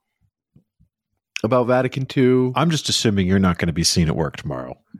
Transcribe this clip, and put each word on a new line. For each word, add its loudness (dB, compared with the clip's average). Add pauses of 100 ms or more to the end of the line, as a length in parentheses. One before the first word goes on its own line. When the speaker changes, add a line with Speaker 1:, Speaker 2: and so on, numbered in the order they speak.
(1400)
Speaker 1:
about 0
Vatican -2
two. 2
Speaker 2:
I'm 2
just -2
assuming 0
you're 4
not 2
gonna -2
be -2
seen 2
at -2
work -4
tomorrow. -10 (220)